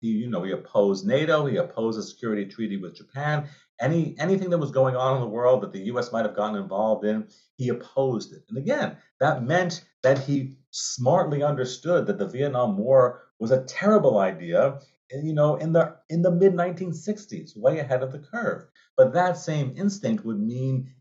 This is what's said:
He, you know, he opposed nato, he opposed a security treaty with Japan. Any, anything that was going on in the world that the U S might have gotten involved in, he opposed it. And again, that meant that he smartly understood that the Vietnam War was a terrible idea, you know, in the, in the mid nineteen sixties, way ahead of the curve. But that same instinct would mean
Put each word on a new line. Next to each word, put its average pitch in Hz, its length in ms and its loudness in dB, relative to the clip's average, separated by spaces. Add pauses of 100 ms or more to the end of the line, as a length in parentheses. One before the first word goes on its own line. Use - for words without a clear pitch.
He, 113 80 -4
you 113 220 -2
know, 90 120 -4
he 95 100 -4
opposed 98 540 0
nato, 151 400 2
he 113 100 0
opposed 110 420 -2
a 101 40 -6
security 104 440 -6
treaty 101 300 -6
with 90 200 -10
Japan. 147 520 -4 (320)
Any, 156 380 0
anything 180 320 0
that 170 80 2
was 135 140 -2
going 131 240 2
on 131 200 2
in 127 40 -2
the 117 80 -4
world 117 340 2
that 95 100 -10
the 98 140 -8
U 120 120 -2
S 113 140 -4
might 113 120 0
have 104 100 -4
gotten 107 220 -2
involved 104 480 -2
in, 107 240 -2 (280)
he 123 120 -4
opposed 120 640 -2
it. - 160 -20
And 117 100 -8
again, 240 380 -4 (240)
that 135 240 0
meant 170 400 0 (180)
that 135 160 4
he 139 380 -4 (140)
smartly 143 720 0
understood 143 640 0
that 196 120 -2
the 170 100 -4
Vietnam 123 480 -2
War 123 480 4 (140)
was 113 120 -2
a 131 140 2
terrible 170 540 4
idea, 95 640 0 (300)
you 151 220 -6
know, 151 240 2
in 160 160 -4
the, - 240 2 (120)
in 170 140 0
the 180 80 4
mid 180 240 6
nineteen 175 380 -4
sixties, - 640 -10
way 135 220 2
ahead 131 240 -2
of 135 100 -6
the - 60 -12
curve. - 480 -6 (300)
But - 180 6
that 175 220 2
same 143 400 -4
instinct 120 480 -2
would 107 160 -4
mean 127 600 -4